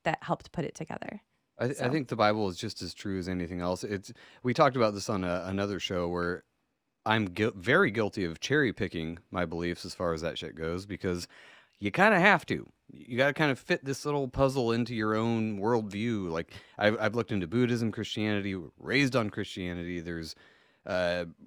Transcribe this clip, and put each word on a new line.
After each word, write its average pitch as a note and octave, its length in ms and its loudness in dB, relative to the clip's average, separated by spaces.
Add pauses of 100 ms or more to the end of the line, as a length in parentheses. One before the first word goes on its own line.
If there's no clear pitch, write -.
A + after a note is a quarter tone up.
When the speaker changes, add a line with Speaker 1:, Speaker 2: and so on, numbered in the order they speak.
Speaker 1:
that D#3+ 180 0
helped - 300 -4
put D3+ 140 -4
it - 80 -10
together. - 480 -10 (360)
Speaker 2:
I A#2 80 0
th-, C#3 140 -2
I C3 60 0
Speaker 1:
So. B2 40 2
Speaker 2:
think C#3+ 180 0
the B2 80 -2
Bible G#2+ 320 4
is F2 80 -2
just - 260 -8
as F2+ 120 -8
true F#2+ 240 -4
as F2+ 100 -4
anything F2+ 320 -2
else. F2+ 240 0
It's, G2+ 280 -6 (300)
we B2 120 0
talked C#3 220 6
about A2 180 4
this G2 160 -6
on F#2+ 140 0
a, F2 220 -2
another G2 340 -2
show F2 280 -2
where F2 360 -2 (600)
I'm A2 200 4
guil-, G2 300 0
very B2 340 4
guilty G2+ 340 -2
of E2 160 -4
cherry C3+ 320 2
picking E2 460 -4 (120)
my F2+ 160 0
beliefs E2+ 380 -4
as F2+ 100 -12
far F2 200 -2
as D#2 80 -4
that E2 160 -4
shit D#2+ 180 -10
goes, E2+ 300 -4
because F2+ 420 -4 (520)
you G#2 100 -2
kinda G3 300 6
have F#3+ 260 6
to. C2+ 220 -4 (240)
You A#2 240 -8
gotta C3+ 180 4
kind D3+ 180 4
of A#2+ 60 0
fit - 260 -2
this C3+ 220 -4
little C#3+ 220 0
puzzle C3 440 4
into A#2+ 220 0
your G#2+ 220 2
own A2 440 2
worldview. G#2+ 680 0
Like, E2+ 240 -4 (240)
I've, G#2+ 220 4
I've G#2+ 140 0
looked A#2 180 -2
into F#2 140 0
Buddhism, A#2 460 2
Christianity, G2+ 640 -2 (220)
raised B2+ 380 2
on G#2+ 140 2
Christianity. F2 720 -6
There's, E2 340 -8 (520)
uh, F2+ 400 0 (200)